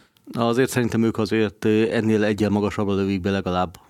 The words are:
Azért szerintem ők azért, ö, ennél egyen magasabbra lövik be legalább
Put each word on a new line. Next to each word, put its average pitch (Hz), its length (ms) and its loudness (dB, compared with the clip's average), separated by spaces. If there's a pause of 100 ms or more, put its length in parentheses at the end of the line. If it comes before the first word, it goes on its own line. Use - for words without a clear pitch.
(320)
Azért 117 380 0
szerintem 113 340 0
ők 113 140 0
azért, 107 480 -2
ö, 107 260 2
ennél 110 320 2
egyen 104 280 0
magasabbra 101 440 0
lövik 98 260 0
be 98 100 0
legalább 90 440 -2 (140)